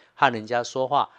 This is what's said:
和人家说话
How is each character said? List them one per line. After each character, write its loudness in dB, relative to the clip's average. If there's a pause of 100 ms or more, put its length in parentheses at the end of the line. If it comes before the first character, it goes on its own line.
(160)
和 4
人 -6
家 -2
说 -4
话 0